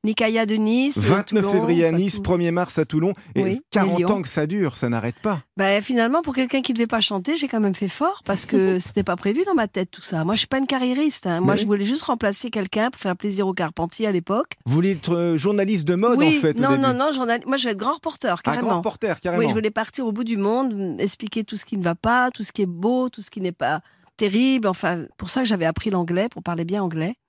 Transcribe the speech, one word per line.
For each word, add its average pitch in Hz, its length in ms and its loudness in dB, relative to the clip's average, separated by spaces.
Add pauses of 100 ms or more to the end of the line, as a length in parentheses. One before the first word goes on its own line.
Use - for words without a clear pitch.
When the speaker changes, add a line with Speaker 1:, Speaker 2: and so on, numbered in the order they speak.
Speaker 1:
Nicaïa 226 420 0
de 214 100 0
Nice, 233 420 2
Speaker 2:
Vingt-neuf 202 460 2
Speaker 1:
Toulon, 202 80 0
Speaker 2:
février 170 340 4
à 160 40 4
Speaker 1:
enfin, 165 80 2
Speaker 2:
Nice, 196 180 0
Speaker 1:
tout. 202 60 -6
Speaker 2:
premier 175 300 0
mars 175 260 -2
à 156 80 2
Toulon. 165 280 0 (220)
Et 196 80 2
Speaker 1:
Oui, 190 100 0
et 262 80 -6 (100)
Speaker 2:
quarante 190 260 2
Speaker 1:
Lyon. 180 140 2
Speaker 2:
ans 202 100 0
que 139 80 -6
ça 151 160 0
dure, 170 320 -2
ça 127 120 -2
n'arrête 117 320 -2
pas. 196 200 -2 (160)
Speaker 1:
Bah, 202 240 2
finalement, 247 400 2
pour 294 140 -4
quelqu'un 262 260 0
qui 247 120 -2
devait 226 140 0
pas 220 140 0
chanter, 208 340 0
j'ai 285 120 -2
quand 226 120 -2
même 202 160 2
fait 202 140 -4
fort 359 340 -2
parce - 220 -2
que 190 340 2
Speaker 2:
<laughs> - 0 -
Speaker 1:
c'était 196 240 -2
pas 180 140 0
prévu 233 280 0
dans 381 100 0
ma 226 120 2
tête 185 240 -4
tout - 120 -18
ça. 160 200 -2
Moi, 180 120 0
je 214 40 4
suis - 80 0
pas 269 120 0
une 269 80 0
carriériste, 262 600 0
hein. 175 140 0
Moi, 160 140 4
Speaker 2:
Mais - 20 0
Speaker 1:
je 196 60 0
Speaker 2:
oui. 208 40 0
Speaker 1:
voulais 202 180 2
juste 262 180 0
remplacer 226 480 -2
quelqu'un 214 400 0
pour - 100 -14
faire 185 160 -2
plaisir 196 300 -2
aux 190 60 -2
Carpentier 170 540 -4
à 208 40 0
l'époque. 190 400 -2 (140)
Speaker 2:
Vous 123 100 2
vouliez 180 160 4
être, 170 240 -2
euh, 170 220 2
journaliste 196 500 0
de 175 80 2
mode, 240 240 4
Speaker 1:
Oui, 311 180 6
Speaker 2:
en 285 40 0
fait, 156 180 2
au - 40 4
Speaker 1:
non, 269 60 4
Speaker 2:
début. 269 140 4
Speaker 1:
non, 262 100 4
non, 269 180 2
journal-, 240 360 -2
moi, 269 100 0
je 254 80 -2
vais 240 60 0
être 202 60 -2
grand 226 180 -2
reporter, 247 420 -4
Speaker 2:
Ah, - 60 -12
grand 135 100 2
Speaker 1:
carrément. 233 240 0
Speaker 2:
reporter, 196 420 -2
carrément. 180 240 0
Speaker 1:
Oui, 220 60 2
je 208 60 0
voulais 214 160 0
partir 220 340 -4
au 220 80 -2
bout 233 100 -4
du 226 140 -2
monde, 202 600 0
expliquer 208 440 -4
tout 208 140 -10
ce - 80 -10
qui - 100 -8
ne 190 80 -2
va 170 120 0
pas, 247 360 2
tout 220 120 -10
ce - 100 -8
qui - 80 -2
est 196 60 2
beau, 233 420 0
tout 220 120 -16
ce - 100 -16
qui 208 100 -10
n'est 180 100 -2
pas 151 300 -2 (340)
terrible. 233 520 2
Enfin, 175 360 -2 (140)
pour - 140 -8
ça 262 100 0
que 247 60 0
j'avais 190 180 0
appris 165 240 0
l'anglais, 180 400 0
pour 190 140 -14
parler 170 220 -4
bien 196 180 -2
anglais. 165 320 -4 (140)